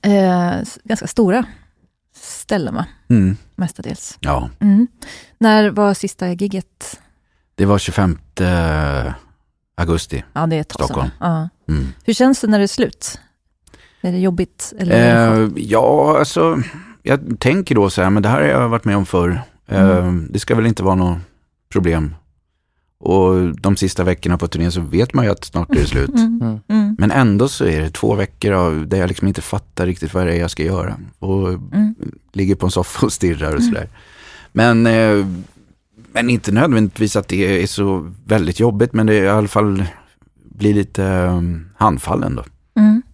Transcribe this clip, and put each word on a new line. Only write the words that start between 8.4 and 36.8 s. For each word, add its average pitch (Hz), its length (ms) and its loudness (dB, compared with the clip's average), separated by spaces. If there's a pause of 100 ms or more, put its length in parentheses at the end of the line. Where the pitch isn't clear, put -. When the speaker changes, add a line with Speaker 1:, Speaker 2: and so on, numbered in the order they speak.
Speaker 2:
augusti. 82 480 -2 (100)
Speaker 1:
Ja, 160 140 -2
det 160 80 0
är 151 60 -2
ett - 80 -8
tag - 80 -12
sedan. - 100 -2
Speaker 2:
Stockholm. 131 220 -4 (100)
Speaker 1:
Ja. 165 300 -2 (240)
Speaker 2:
Mm. 67 140 -2 (160)
Speaker 1:
Hur 226 100 -2
känns 254 280 2
det 226 60 -2
när 208 120 4
det 202 60 4
är - 20 -4
slut? - 520 -6 (800)
Är 180 100 -4
det 180 80 -2
jobbigt, 180 600 -2
eller 175 160 0
är 117 200 6
det 117 100 6
Speaker 2:
Eh, 113 60 4
Speaker 1:
skönt? 110 260 2
Speaker 2:
ja, 139 600 2
alltså, 160 420 0 (420)
jag 139 360 -2
tänker 165 360 0
då 101 140 4
så 98 120 -2
här, 92 80 2
men 101 140 2
det 104 60 2
här 143 120 2
har 147 60 2
jag 127 220 2
varit 113 160 -2
med 101 120 0
om 98 80 0
förr. 87 360 0 (260)
Speaker 1:
Mm. 98 220 4 (180)
Speaker 2:
Eh, 90 60 0 (160)
det 104 100 -4
ska 123 160 -2
väl 113 100 2
inte 104 180 0
vara 95 120 2
något 90 220 0 (520)
problem. 82 460 0 (840)
Och 92 640 2
de 98 140 2
sista 95 280 -2
veckorna 87 340 0
på 85 100 -4
turnén 85 240 -2
så 87 100 -4
vet 82 320 -2
man 123 120 0
ju 101 60 0
att - 140 -6
snart - 240 -6
är 277 60 0
det 73 120 2
slut. - 220 -2
Speaker 1:
Mm. 233 320 0
Speaker 3:
Mm. 110 180 -4 (100)
Speaker 1:
Mm. 214 300 0
Speaker 2:
Men 107 120 2
ändå 120 360 2
så - 180 -4
är 80 160 0
det 78 80 -2
två 110 260 -2
veckor 101 380 -2
av, 78 340 0
där 92 100 -2
jag 90 100 0
liksom 95 200 -2
inte 98 140 -2
fattar - 440 -6
riktigt 87 280 -6
vad 92 140 0
det 85 60 0
är 85 60 0
jag 85 120 -2
ska 78 120 -6
göra. 90 340 -4 (220)
Och 95 300 -2
Speaker 1:
Mm. 180 460 -2 (380)
Speaker 2:
ligger 98 220 0
på - 100 -4
en 92 60 0
soffa - 340 -2
och - 80 -4
stirrar 78 400 -2
och 73 80 -2
Speaker 1:
Mm. 240 120 0
Speaker 2:
sådär. - 140 -6 (640)
Men, 117 360 2
eh, 110 380 2 (840)
men 120 180 0
inte 107 220 0
nödvändigtvis 110 640 2